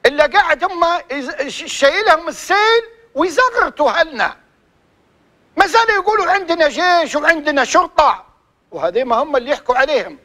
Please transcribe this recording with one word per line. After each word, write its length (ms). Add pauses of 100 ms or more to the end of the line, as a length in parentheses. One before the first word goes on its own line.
إلا 200
قاعد 380
هم 200 (280)
يز-، 360
ش-، 180
شايلهم 640
السيل 540 (340)
ويزغرتوا 760
هلنا. 460 (1200)
ما 100
زالوا 240
يقولوا 400
عندنا 380
جيش 460
وعندنا 480
شرطة، 640 (460)
وهذه 320
ما 120
هم 200
اللي 160
يحكوا 240
عليهم. 500